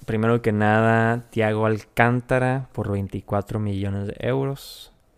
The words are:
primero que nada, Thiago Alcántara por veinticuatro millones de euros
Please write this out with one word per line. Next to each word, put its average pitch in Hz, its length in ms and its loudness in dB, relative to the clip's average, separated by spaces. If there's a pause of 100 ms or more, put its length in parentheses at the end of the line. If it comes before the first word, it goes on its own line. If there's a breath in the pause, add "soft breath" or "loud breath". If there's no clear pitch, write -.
primero 117 380 0
que 113 100 2
nada, 113 800 2
Thiago 110 360 0
Alcántara 123 1040 0
por 101 180 -4
veinticuatro 101 680 -4
millones 101 480 -4
de - 100 -10
euros 135 760 -6 (240)